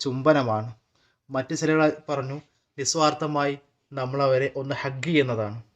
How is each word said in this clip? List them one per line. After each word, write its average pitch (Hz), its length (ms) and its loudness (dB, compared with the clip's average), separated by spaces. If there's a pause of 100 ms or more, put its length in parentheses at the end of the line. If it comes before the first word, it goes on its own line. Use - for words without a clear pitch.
ചുംബനമാണ്. 127 680 0 (640)
മറ്റു 131 260 -4
ചിലർ 156 200 4 (300)
പറഞ്ഞു, 139 280 -4 (400)
നിസ്വാർത്ഥമായി 151 720 0 (460)
നമ്മൾ 131 280 -2
അവരെ 131 220 2 (120)
ഒന്ന് 139 120 -4 (100)
ഹഗ് 135 260 -6
ചെയ്യുന്നതാണ്. 117 500 0 (160)